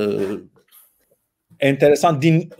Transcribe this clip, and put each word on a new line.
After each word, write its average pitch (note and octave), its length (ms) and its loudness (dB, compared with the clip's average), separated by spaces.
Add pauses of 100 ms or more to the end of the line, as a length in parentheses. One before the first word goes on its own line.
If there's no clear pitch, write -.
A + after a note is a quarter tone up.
(1600)
enteresan C#3+ 600 2
din E3 380 0